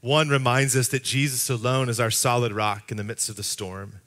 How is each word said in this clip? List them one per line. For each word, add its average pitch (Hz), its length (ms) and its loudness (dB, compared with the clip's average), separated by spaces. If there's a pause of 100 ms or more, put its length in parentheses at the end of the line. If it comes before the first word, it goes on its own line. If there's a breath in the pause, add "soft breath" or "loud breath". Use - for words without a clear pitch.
One 147 280 4
reminds 131 460 2
us 127 120 2
that 131 160 -2
Jesus 131 440 -2
alone 127 400 0
is 113 120 -2
our 113 100 2
solid 120 420 2
rock 104 380 -2
in 110 80 -6
the 104 60 -6
midst - 260 -6
of 107 60 -10
the 104 80 -10
storm. 98 640 -8